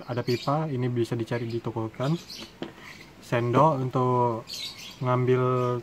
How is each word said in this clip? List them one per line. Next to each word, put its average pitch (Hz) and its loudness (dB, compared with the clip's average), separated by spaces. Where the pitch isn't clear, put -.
ada 120 -4
pipa, 139 0
ini 127 0
bisa 120 0
dicari 120 -2
di 113 -4
toko 113 -4
ikan, 131 0
sendok 127 4
untuk 123 2
ngambil 127 2